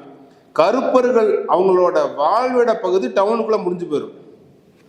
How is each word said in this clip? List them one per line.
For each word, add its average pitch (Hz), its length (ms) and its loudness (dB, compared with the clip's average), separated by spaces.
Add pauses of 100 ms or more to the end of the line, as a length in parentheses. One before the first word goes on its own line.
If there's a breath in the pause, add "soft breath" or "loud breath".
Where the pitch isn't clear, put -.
(520 soft breath)
கருப்பர்கள் 226 920 2
அவங்களோட 170 720 2
வாழ்விட 226 600 0
பகுதி 190 320 -2
டவுனுக்குள்ள 214 560 -2
முடிஞ்சு 175 240 -6
போயிடும். 147 300 -6 (720)